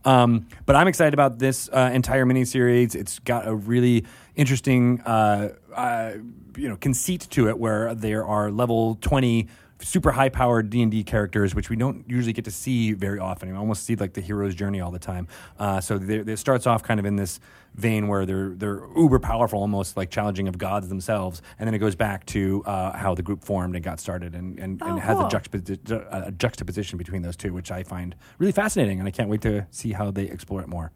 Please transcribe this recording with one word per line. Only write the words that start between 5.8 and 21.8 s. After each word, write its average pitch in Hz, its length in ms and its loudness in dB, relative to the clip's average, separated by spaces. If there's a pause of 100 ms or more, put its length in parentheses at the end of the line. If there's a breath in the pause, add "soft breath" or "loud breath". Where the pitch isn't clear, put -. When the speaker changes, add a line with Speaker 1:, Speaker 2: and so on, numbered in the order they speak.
Speaker 1:
you 139 140 -4
know, 95 60 -6
conceit 147 540 -2
to 117 180 4
it 110 100 0
where 113 360 0
there 107 300 -2
are 104 260 0
level 113 520 2
twenty 120 460 2 (340 loud breath)
super - 280 2
high-powered 120 600 2
D 120 100 2
and 113 100 4
D 107 140 0
characters, 101 500 0
which - 140 -2
we 113 80 -2
don't 127 320 -2
usually 120 240 0
get 110 140 -4
to 110 40 -8
see 117 420 0
very 98 260 -2
often. 92 320 -6
We 92 80 -8
almost 107 260 -2
see, 117 100 -2
like, 95 200 -4
the 98 80 -6
hero's 101 320 -2
journey 98 260 -4
all 87 100 -6
the 87 80 -10
time. 90 300 -8 (300 loud breath)
Uh, 98 240 0
so 101 160 -2
there, 104 280 -2
it 110 120 -4
starts 131 280 0
off 117 160 2
kind 110 160 0
of 101 60 -2
in 101 120 0
this 98 240 -4 (340 soft breath)
vein 107 340 0
where 98 160 0
they're, 95 320 -2
they're 101 240 -6 (160)
uber 143 220 6
powerful, 113 420 0
almost, 101 340 -2
like, 92 140 -4
challenging 98 400 -2
of 90 80 -6
gods 95 320 -4
themselves, 92 540 -4 (160 loud breath)
and 110 80 -4
then 110 80 0
it 104 40 -2
goes 101 160 2